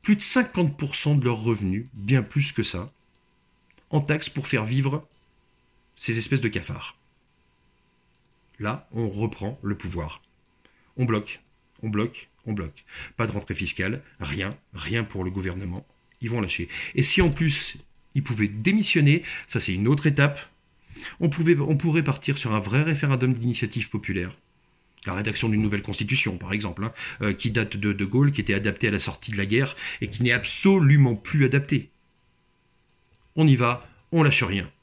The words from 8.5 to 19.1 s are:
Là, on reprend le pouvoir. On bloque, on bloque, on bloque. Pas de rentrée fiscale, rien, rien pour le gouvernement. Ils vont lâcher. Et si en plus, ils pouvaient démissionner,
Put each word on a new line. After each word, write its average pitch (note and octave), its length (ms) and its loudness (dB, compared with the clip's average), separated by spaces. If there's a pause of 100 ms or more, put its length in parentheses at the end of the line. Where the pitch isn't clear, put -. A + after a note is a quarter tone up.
Là, A2 320 -6
on A2+ 180 -2
reprend G#2+ 540 -6
le G2+ 120 -4
pouvoir. E2+ 460 -8 (760)
On B2+ 80 2
bloque, G#2+ 340 -2 (420)
on A2 60 -8
bloque, A2 420 -4 (160)
on A2+ 60 -6
bloque. F2 320 -8 (320)
Pas A2+ 100 -2
de G#2 60 -6
rentrée G2 240 -6
fiscale, G#2 460 -4 (180)
rien, F#2+ 380 -6 (160)
rien F#2 320 -4
pour F#2+ 180 -6
le F2+ 80 -4
gouvernement. F#2 540 -6 (340)
Ils A#2 100 -8
vont A#2 120 -2
lâcher. F2 260 -4 (280)
Et C#3 80 2
si - 180 4
en E3+ 80 6
plus, - 480 -2 (380)
ils C3+ 80 0
pouvaient G#2+ 260 0
démissionner, D3+ 760 4 (240)